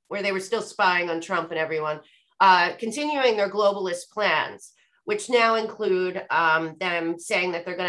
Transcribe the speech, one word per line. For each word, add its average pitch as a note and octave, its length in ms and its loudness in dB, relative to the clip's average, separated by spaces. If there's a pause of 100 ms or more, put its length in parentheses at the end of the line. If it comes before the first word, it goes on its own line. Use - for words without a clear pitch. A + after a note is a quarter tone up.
where G3 140 -6
they G3 100 -2
were F#3+ 80 -2
still G#3 220 -4
spying F3+ 480 0
on E3 100 -4
Trump E3 300 -4
and E3 80 -6
everyone, D#3 400 -4 (420)
uh, F3+ 340 6
continuing C4 600 0
their G3+ 140 0
globalist G3 640 0
plans, F3 580 -2 (340)
which G#3 240 -4
now A3+ 280 4
include, F#3+ 760 -2
um, D#3+ 480 2
them E3+ 400 -2
saying F3+ 320 -2
that E3+ 140 -6
they're F3+ 120 -8
gonna F3+ 120 -4